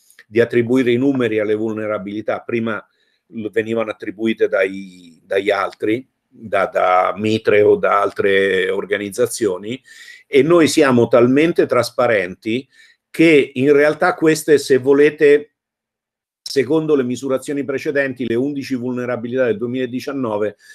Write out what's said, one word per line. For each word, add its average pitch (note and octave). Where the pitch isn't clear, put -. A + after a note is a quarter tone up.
di A2
attribuire A#2+
i A#2+
numeri B2
alle G#2+
vulnerabilità. G#2+
Prima A2+
l-, A2
venivano A2
attribuite G#2+
dai, F#2+
dagli G2
altri, G#2+
da, G2
da F#2
Mitre G#2+
o G#2
da G2
altre G2
organizzazioni, G2+
e C3+
noi D#3+
siamo B2+
talmente C#3
trasparenti A2+
che D#3
in C3+
realtà D3+
queste, D#3
se B2+
volete, D3
secondo D3+
le C3
misurazioni C3
precedenti, C3+
le A2+
undici C3
vulnerabilità B2
del A2
duemiladiciannove A#2+